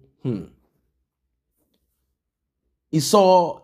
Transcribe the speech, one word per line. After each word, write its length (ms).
hmm, 220
he 100
saw 640